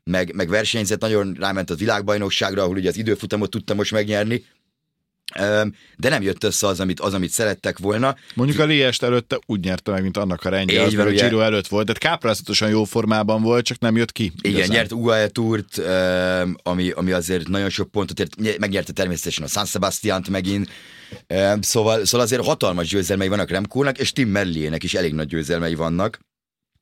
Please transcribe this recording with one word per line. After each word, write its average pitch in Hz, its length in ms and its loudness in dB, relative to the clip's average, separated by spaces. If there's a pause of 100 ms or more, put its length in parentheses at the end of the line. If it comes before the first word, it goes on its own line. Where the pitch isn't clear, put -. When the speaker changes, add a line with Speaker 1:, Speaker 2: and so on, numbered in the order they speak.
Speaker 1:
meg, 87 320 0
meg 90 140 -2
versenyzett, 107 520 0
nagyon 101 380 0
ráment 95 300 -2
a 87 60 -4
világbajnokságra, 101 880 0
ahol 90 140 0
ugye 90 120 0
az 85 80 -2
időfutamot 104 520 -2
tudta 107 240 -4
most 101 180 -2
megnyerni, 107 520 0 (960)
Öm, 107 360 0 (220)
de 117 120 2
nem 139 120 0
jött 95 220 -2
össze 101 240 0
az, 92 120 0
amit, 92 200 -2
az, 98 140 -2
amit 92 160 -2
szerettek 101 480 -2
volna. 110 380 0 (200)
Speaker 2:
Mondjuk 135 240 0
a 151 60 4
Liest 139 380 2
előtte 123 420 0
úgy 104 140 -2
nyerte 92 320 -2
meg, 95 100 0
mint 92 160 -2
annak 92 280 -2
a 92 40 0
rendje, 95 300 2
Speaker 1:
Így 98 60 4
Speaker 2:
az 107 80 2
Speaker 1:
van, 104 100 2
Speaker 2:
meg 101 100 4
a - 20 4
Speaker 1:
ugye. 98 120 4
Speaker 2:
Giro 110 120 2
előtt 107 280 2
volt, 104 180 2
tehát 107 160 -2
káprázatosan 107 680 0
jó 107 140 4
formában 110 580 2
volt, 117 240 4
csak - 140 -6
nem 113 160 2
jött 117 160 2
ki - 120 -2 (180)
Speaker 1:
Igen, 101 160 0
Speaker 2:
igazán. 95 180 2
Speaker 1:
nyert 110 160 2
U 117 180 -2
A 110 80 6
E 107 100 4
Tourt, 110 500 -2
öm, 92 880 2
ami, 90 260 0
ami 92 220 0
azért 87 360 -2
nagyon 98 220 0
sok 95 220 -4
pontot 92 280 -2
ért, 80 160 -4
nye-, 107 240 -2
megnyerte 98 320 -2
természetesen 87 520 -4
a 71 40 -8
San 101 180 -2
Sebastiánt 95 640 -2
megint, 98 400 -2 (580)
öm, 98 340 2
szóval, 110 440 2
szóval 120 200 2
azért 117 200 0
hatalmas 90 420 0
győzelmei 95 400 0
vannak 95 220 0
Remkónak, 127 480 0
és - 160 -2
Tim 127 160 2
Merlier-nek 82 540 0
is 92 100 -4
elég 87 200 0
nagy 78 140 -2
győzelmei 82 480 -2
vannak. 85 440 -2 (640)